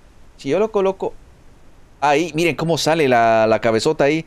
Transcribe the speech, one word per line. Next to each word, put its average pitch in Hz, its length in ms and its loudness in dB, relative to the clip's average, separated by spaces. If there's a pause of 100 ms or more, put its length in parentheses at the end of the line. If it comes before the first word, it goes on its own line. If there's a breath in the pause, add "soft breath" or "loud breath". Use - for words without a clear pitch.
(380)
Si 135 100 -12
yo 156 100 -2
lo 220 140 -2
coloco 190 400 -4 (880)
ahí, 147 340 0
miren 160 220 0
cómo 160 220 -2
sale 151 300 0
la, 113 380 4
la 110 140 2
cabezota 120 440 0
ahí. 156 220 0